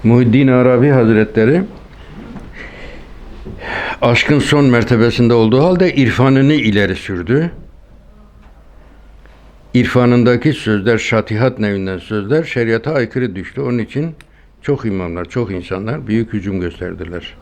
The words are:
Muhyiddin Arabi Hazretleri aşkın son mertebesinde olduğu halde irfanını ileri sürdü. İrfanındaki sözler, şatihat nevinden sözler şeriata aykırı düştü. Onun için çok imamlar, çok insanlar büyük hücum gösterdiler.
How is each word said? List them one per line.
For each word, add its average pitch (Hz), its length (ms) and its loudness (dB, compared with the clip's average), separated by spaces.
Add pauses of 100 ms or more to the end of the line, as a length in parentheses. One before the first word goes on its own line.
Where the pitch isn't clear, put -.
Muhyiddin 120 440 4
Arabi 127 420 4
Hazretleri 113 720 4 (2500)
aşkın 131 380 2
son 147 260 2
mertebesinde 120 680 2
olduğu 117 300 4
halde 180 320 2
irfanını 135 580 4
ileri 104 420 2
sürdü. 110 560 -2 (2250)
İrfanındaki 123 800 2
sözler, 110 440 0
şatihat 113 600 -2
nevinden 98 380 -2
sözler 107 460 -4
şeriata 117 500 -2
aykırı 120 420 -4
düştü. 95 260 -10
Onun 123 160 -4
için 147 380 -6 (460)
çok 135 240 -4
imamlar, 90 400 -4
çok 107 260 -6
insanlar 104 560 -8
büyük 110 260 -2
hücum 98 280 -4
gösterdiler. 87 800 -10